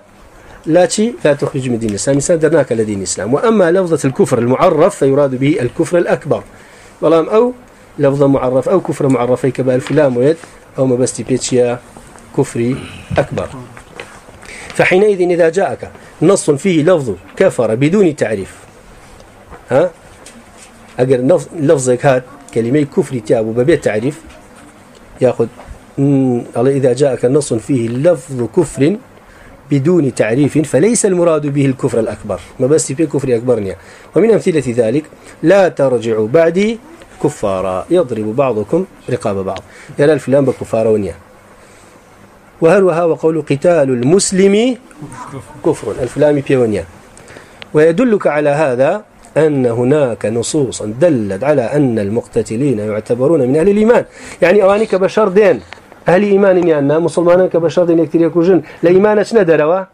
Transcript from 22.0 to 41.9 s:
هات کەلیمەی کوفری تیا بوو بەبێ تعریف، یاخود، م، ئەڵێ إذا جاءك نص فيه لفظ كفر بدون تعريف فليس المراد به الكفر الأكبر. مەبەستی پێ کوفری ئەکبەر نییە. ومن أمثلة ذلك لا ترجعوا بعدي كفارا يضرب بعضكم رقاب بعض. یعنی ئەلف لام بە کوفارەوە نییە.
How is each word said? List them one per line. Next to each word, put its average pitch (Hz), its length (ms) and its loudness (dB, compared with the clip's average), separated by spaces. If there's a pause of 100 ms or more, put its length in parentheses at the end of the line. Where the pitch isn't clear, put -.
هات 127 180 2 (300)
کەلیمەی 123 320 0 (100)
کوفری 135 260 -2
تیا 117 220 0
بوو 110 160 -6
بەبێ 147 180 2 (100)
تعریف، 113 300 -4 (1040)
یاخود، 117 280 0 (480)
م، 135 420 0 (160)
ئەڵێ 123 240 0
إذا 127 140 2
جاءك 127 320 0
نص 139 280 0
فيه 113 360 -2
لفظ 135 580 -2 (100)
كفر 156 380 0 (760)
بدون 143 440 0
تعريف 131 420 0
فليس 175 480 0
المراد 170 420 0
به 139 180 0
الكفر 127 340 -2
الأكبر. 104 400 -6 (200)
مەبەستی 139 380 0
پێ 165 140 -2
کوفری 127 280 -2
ئەکبەر 120 260 0
نییە. 92 100 -8 (400)
ومن 214 160 4
أمثلة 151 460 0
ذلك 123 260 0 (400)
لا 185 260 4
ترجعوا 113 580 0
بعدي 170 520 0 (440)
كفارا 95 640 -4
يضرب 117 460 -2
بعضكم 135 500 -2 (240)
رقاب 101 360 -4
بعض. 95 160 -8 (380)
یعنی 147 120 4
ئەلف 139 180 -2
لام 139 160 2
بە 123 140 0
کوفارەوە 110 440 -2
نییە. 87 120 -8 (1500)